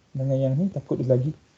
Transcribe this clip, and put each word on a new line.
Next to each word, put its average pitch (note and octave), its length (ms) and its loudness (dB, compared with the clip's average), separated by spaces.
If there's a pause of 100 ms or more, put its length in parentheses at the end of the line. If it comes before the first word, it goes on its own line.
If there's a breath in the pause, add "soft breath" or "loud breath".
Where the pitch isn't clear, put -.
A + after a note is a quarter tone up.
(100)
dengan C3+ 240 -2
yang C3+ 240 2
ni, F#3+ 80 2
takut - 320 -4
dia C3 80 -2
lagi C3+ 240 2 (280)